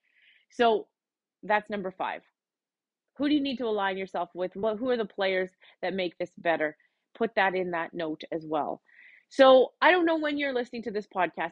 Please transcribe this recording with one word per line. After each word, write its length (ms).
So 380
that's 260
number 220
five. 300
Who 100
do 80
you 60
need 160
to 80
align 320
yourself 360
with? 220
What, 220
who 120
are 80
the 80
players 460
that 120
make 240
this 200
better? 380
Put 200
that 200
in 160
that 220
note 380
as 140
well. 360
So 520
I 100
don't 140
know 120
when 200
you're 160
listening 300
to 80
this 160
podcast. 440